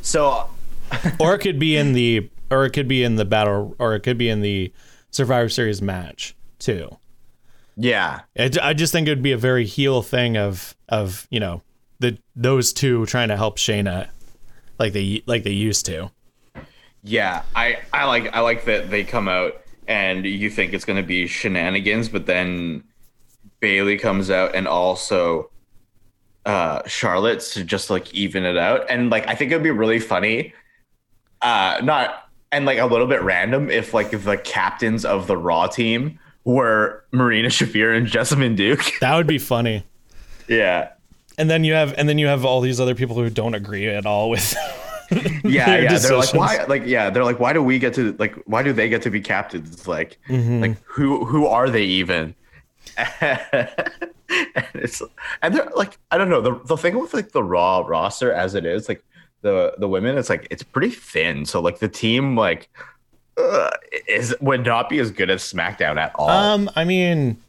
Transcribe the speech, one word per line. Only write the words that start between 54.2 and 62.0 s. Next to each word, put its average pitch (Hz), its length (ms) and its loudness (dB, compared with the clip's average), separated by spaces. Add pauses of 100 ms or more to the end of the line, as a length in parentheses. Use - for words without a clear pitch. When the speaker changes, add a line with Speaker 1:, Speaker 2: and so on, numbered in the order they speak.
Speaker 1:
And - 120 -2 (160)
it's, - 200 -8 (400)
and 175 120 0
they're - 220 0
like, 202 220 -4 (120)
I 165 60 2
don't 190 140 2
know. 147 100 4
The, 123 240 0
the 160 140 0
thing 175 200 0
with, 330 140 -6
like, 214 200 -4
the 135 100 0
Raw 90 440 2
roster 92 460 0
as 92 220 -2
it 90 100 -2
is, 90 240 -2
like, - 160 -6 (380)
the, 95 340 2
the 101 100 -2
women, 101 300 0
it's 127 140 -2
like, 82 200 -2
it's - 120 -12
pretty 156 260 -2
thin. 80 560 -4
So, 90 160 -2
like, 87 200 0
the 110 80 -2
team, 123 460 0